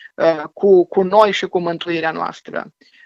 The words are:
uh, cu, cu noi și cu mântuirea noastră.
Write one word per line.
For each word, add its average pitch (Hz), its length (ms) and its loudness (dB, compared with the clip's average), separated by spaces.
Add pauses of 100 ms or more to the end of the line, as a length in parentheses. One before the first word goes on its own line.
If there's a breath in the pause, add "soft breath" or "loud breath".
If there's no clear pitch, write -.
(140 loud breath)
uh, 165 280 0 (100)
cu, 190 340 4
cu - 160 -2
noi 202 300 4
și 185 140 -6
cu 185 120 -4
mântuirea 170 520 -6
noastră. - 640 -10 (340 soft breath)